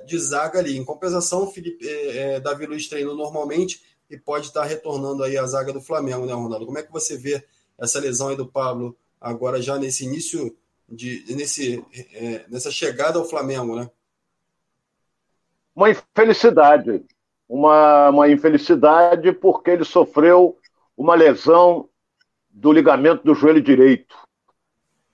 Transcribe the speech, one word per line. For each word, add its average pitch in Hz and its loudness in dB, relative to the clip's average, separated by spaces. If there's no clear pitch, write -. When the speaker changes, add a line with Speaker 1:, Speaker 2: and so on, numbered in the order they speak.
Speaker 1:
de 170 -10
zaga 151 -6
ali. 143 -4
Em 131 -12
compensação, 180 -6
Felipe, 170 -16
é, 139 -8
é, 135 -6
Davi 143 -10
Luiz 151 -12
treinou 147 -10
normalmente 151 -8
e 151 -20
pode 147 -10
estar 151 -8
retornando 139 -10
aí 135 -6
à 131 -4
zaga 135 -8
do 135 -14
Flamengo, 131 -8
né, 123 -10
Ronaldo? 113 -10
Como 135 -12
é 151 -12
que - -20
você 151 -10
vê 135 -10
essa 120 -8
lesão 135 -6
aí 135 -8
do 127 -10
Pablo 123 -8
agora 123 -8
já 139 -8
nesse 135 -8
início 147 -10
de, 117 -16
nesse, 139 -10
é, 113 -12
nessa 123 -12
chegada 135 -4
ao 165 -6
Flamengo, 135 -8
né? 120 -12
Speaker 2:
Uma 196 2
infelicidade. 156 2
Uma, 147 4
uma 147 4
infelicidade 160 4
porque 180 0
ele 170 0
sofreu 175 4
uma 160 0
lesão 165 4
do 107 0
ligamento 151 4
do 147 2
joelho 156 4
direito. 131 4